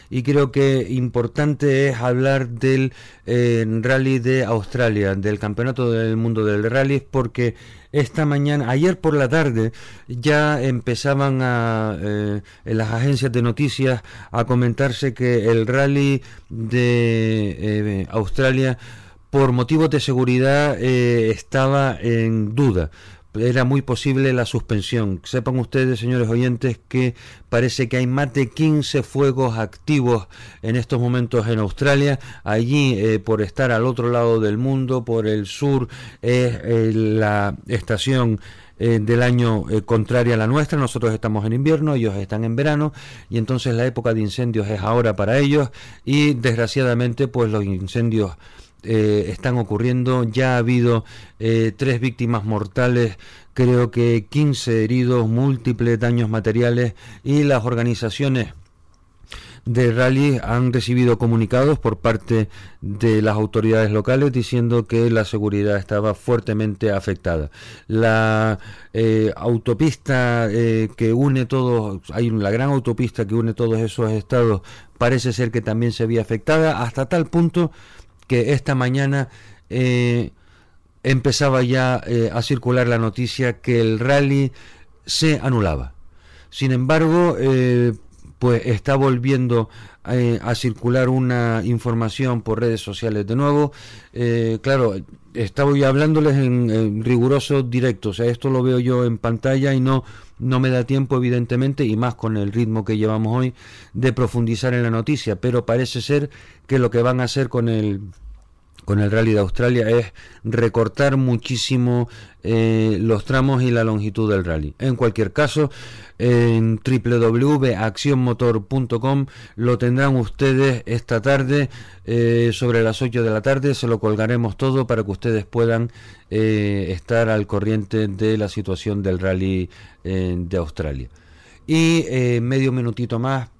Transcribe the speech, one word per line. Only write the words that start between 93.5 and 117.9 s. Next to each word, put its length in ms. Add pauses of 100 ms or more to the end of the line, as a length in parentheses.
Eh, 480
claro, 360 (360)
estaba 440
yo 100
hablándoles 480
en, 360
en 340
riguroso 580
directo, 460
o 60
sea, 120
esto 240
lo 140
veo 160
yo 240
en 140
pantalla 560
y 60
no, 220 (380)
no 180
me 120
da 120
tiempo, 360
evidentemente, 640
y 120
más 200
con 200
el 140
ritmo 340
que 120
llevamos 400
hoy, 180 (380)
de 200
profundizar 640
en 80
la 80
noticia, 460
pero 280
parece 360
ser 280 (380)
que 140
lo 100
que 100
van 200
a 40
hacer 240
con 200
el, 320 (840)
con 140
el 140
Rally 220
de 40
Australia 500
es 240 (300)
recortar 720
muchísimo, 920 (340)
eh, 580
los 240
tramos 380
y 80
la 140
longitud 440
del 160
rally. 360
En 160
cualquier 360
caso, 380 (480)
en 580
W 420
W 360
W 220
acción 440